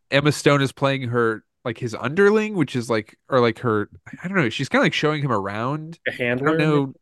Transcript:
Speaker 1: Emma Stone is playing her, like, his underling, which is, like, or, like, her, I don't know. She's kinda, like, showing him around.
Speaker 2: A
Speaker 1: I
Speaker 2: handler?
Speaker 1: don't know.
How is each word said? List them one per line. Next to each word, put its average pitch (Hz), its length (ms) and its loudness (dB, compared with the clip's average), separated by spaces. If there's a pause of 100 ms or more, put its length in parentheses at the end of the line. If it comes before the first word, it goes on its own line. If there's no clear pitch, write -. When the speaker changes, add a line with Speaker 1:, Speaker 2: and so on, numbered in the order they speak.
(120)
Speaker 1:
Emma 143 200 2
Stone 143 300 2
is 135 100 -2
playing 135 320 -2
her, 117 400 0 (220)
like, 117 140 -6
his 113 160 -6
underling, 202 600 2
which 147 200 0
is, 120 140 -4
like, 110 280 -2 (120)
or, 135 100 4
like, 117 200 2
her, 107 300 -2 (340)
I 175 40 -8
don't 196 100 -2
know. 135 120 2
She's 135 200 -6
kinda, 254 140 2
like, 165 100 2
showing 151 300 0
him 139 80 -2
around. 120 760 -4
Speaker 2:
A 117 40 -2
Speaker 1:
I - 60 -14
Speaker 2:
handler? 127 320 0
Speaker 1:
don't 160 80 2
know. 147 440 2